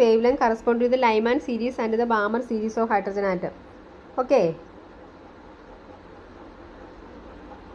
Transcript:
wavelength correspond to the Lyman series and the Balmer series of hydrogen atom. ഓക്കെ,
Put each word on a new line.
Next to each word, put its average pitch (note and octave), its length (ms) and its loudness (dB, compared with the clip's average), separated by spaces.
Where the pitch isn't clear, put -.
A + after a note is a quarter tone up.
wavelength A#3 420 4
correspond A#3 400 0
to B3 100 2
the B3+ 140 2
Lyman A3+ 400 2
series A#3+ 380 -4
and A3 180 0
the A#3+ 100 0
Balmer A3 380 0
series A3 320 -2
of A3+ 120 0
hydrogen G3+ 380 0
atom. F3 220 -4
ഓക്കെ, B3+ 200 4